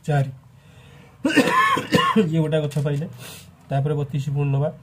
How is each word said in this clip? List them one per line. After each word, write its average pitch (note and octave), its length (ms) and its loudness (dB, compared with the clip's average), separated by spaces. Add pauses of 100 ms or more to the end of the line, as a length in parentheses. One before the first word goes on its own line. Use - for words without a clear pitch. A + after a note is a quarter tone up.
ଚାରି। C#3+ 260 0 (960)
<coughs> B4 1040 2
ଇଏ D#3+ 80 2
ଗୋଟେ D#3 220 2
ଗଛ D3 220 -4
ପାଇଲେ। D3 240 -2 (600)
ତାପରେ C#3 280 0
ବତିଶ C#3+ 360 -4
ପୁଣି C#3+ 200 0
ନେବା C#3+ 180 0 (140)